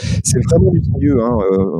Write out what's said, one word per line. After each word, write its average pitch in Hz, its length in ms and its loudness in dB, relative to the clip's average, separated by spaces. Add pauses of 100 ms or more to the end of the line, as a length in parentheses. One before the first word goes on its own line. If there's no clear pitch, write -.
(240)
C'est - 160 0 (100)
vraiment - 220 2
du - 120 2
sérieux, 139 400 0
hein. 120 140 -2 (140)
Euh, 95 280 -2